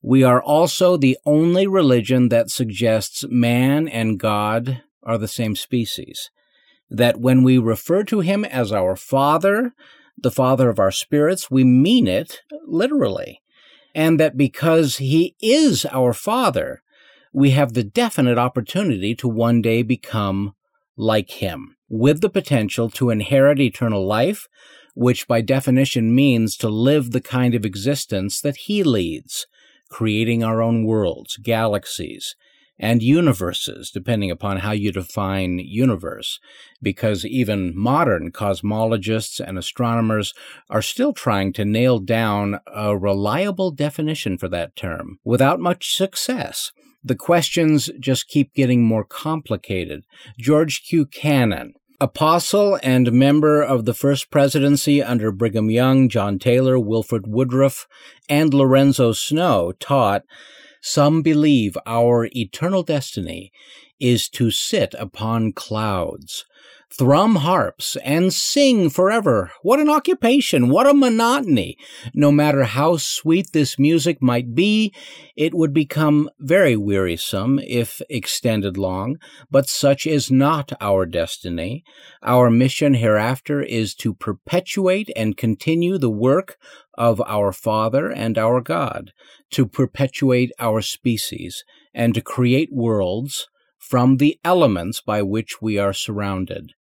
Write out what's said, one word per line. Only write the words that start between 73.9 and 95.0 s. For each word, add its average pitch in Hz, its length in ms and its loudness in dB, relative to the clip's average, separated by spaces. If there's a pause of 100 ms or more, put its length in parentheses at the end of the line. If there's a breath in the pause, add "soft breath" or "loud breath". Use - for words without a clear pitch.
might 120 320 0
be, 208 400 2 (420 loud breath)
it 156 200 -2
would 160 180 2
become 151 560 2 (100)
very 143 360 2
wearisome 101 920 -2
if 117 420 -6
extended 104 720 -4
long, 98 400 -4 (320 loud breath)
but 139 180 0
such - 380 0
is 151 240 -2
not 139 500 2
our 95 280 0
destiny. 85 760 -6 (380 loud breath)
Our 123 300 4
mission 131 420 2
hereafter 117 640 0
is 110 360 -4
to - 180 -4
perpetuate 185 1040 -4
and 110 200 -2
continue 165 640 -2
the 131 140 0
work 131 460 0 (400 loud breath)
of 117 300 2
our 101 240 0
Father 110 580 -2
and 113 280 -4
our 117 240 2
God, 156 500 -6 (400 soft breath)
to 135 140 2
perpetuate 127 920 0
our 110 220 0
species, - 840 -6 (280 soft breath)
and 117 200 0
to 110 80 -2
create 127 500 0
worlds 117 760 -4 (300)
from 127 380 2
the 147 300 0
elements 120 560 0